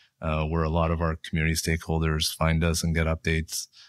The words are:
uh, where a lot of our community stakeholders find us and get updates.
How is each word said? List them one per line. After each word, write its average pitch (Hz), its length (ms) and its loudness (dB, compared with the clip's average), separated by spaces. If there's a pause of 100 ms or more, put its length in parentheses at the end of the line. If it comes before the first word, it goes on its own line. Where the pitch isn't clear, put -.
(220)
uh, 78 220 0
where 80 200 0
a 78 60 0
lot 82 220 2
of 82 100 0
our 82 140 0
community 80 400 0
stakeholders 80 800 0
find 80 300 2
us 82 200 0
and 82 120 0
get 80 120 2
updates. 80 600 -2 (220)